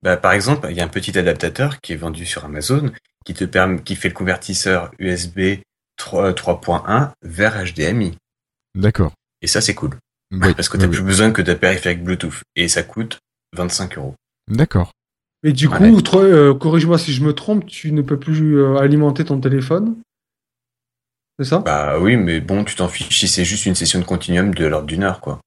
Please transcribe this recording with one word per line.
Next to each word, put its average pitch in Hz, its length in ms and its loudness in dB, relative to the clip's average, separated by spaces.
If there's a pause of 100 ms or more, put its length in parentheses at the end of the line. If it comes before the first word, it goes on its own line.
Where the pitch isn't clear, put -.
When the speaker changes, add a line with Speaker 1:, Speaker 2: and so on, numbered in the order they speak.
Speaker 1:
Bah, 92 140 2
par 92 160 2
exemple, 104 380 0
il 85 60 -8
y 87 40 -4
a 87 40 0
un 85 40 -6
petit 95 300 -4
adaptateur 90 600 -2
qui - 140 -12
est - 20 -10
vendu 82 280 -8
sur 73 200 -10
Amazon 127 480 -4 (320)
qui 90 100 -12
te 95 100 -4
permet, 92 360 0
qui - 160 -8
fait - 120 -4
le 90 60 -6
convertisseur 92 840 -4
U 95 80 -4
S 87 260 -4
B 95 60 -6 (560)
trois, 92 380 -2
trois - 260 -4
point 85 260 -4
un 135 260 -2 (100)
vers 98 380 -2
H 87 140 -8
D 78 80 -4
M 107 200 -2
I. 87 120 -4 (600)
Speaker 2:
D'accord. 95 360 2 (300)
Speaker 1:
Et 87 60 -6
ça, 104 120 2
c'est 104 140 0
cool. - 240 -8 (320)
Speaker 2:
Oui, 92 240 2
Speaker 1:
Parce - 140 -4
que - 80 -4
Speaker 2:
oui, 98 60 2
Speaker 1:
t'as 92 60 4
Speaker 2:
oui. 85 60 0
Speaker 1:
plus 95 80 -2
besoin 98 300 2
que 98 100 0
de 87 100 0
périphérique 90 520 -2
Bluetooth. 87 380 -6 (120)
Et 85 140 -2
ça - 160 0
coûte - 340 -10 (380)
vingt-cinq 90 420 -6
euros. 67 160 -10 (340)
Speaker 2:
D'accord. 110 440 0 (500)
Speaker 3:
Mais 151 100 2
du 139 140 2
Speaker 1:
Ouais. 139 120 2
Speaker 3:
coup, 208 240 10
toi, 190 200 4
euh, 151 320 8
corrige-moi 165 440 2
si 165 140 -2
je 131 120 0
me 151 80 2
trompe, 202 340 -2
tu - 240 -10
ne 147 120 0
peux 139 180 -2
plus, 156 380 2
euh, 135 180 4
alimenter 143 480 2
ton 139 160 -2
téléphone ? 139 560 -2 (1400)
C'est 135 60 -2
ça ? 147 120 2
Speaker 1:
Bah 76 400 0
oui, 104 180 4
mais 85 240 0
bon, 95 240 -2
tu - 120 -8
t'en 90 120 -2
fiches - 320 -4
si 98 80 0
c'est 90 160 0
juste 101 220 -2
une 95 80 2
session - 260 -2
de 87 40 -2
continuum 90 500 0
de 80 120 -2
l'ordre 76 200 -2
d'une 80 180 -4
heure, 92 160 -2
quoi. 69 260 -10